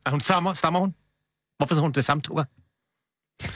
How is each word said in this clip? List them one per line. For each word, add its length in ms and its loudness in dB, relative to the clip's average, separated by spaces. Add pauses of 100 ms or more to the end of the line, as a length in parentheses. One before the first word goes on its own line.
Er 40 -4
hun 100 0
stammer? 340 2
Stammer 260 0
hun? 160 0 (600)
Hvorfor 180 0
hedder 60 4
hun 100 2
det 140 0
samme 160 0
to 140 -8
gange? 160 -2 (1040)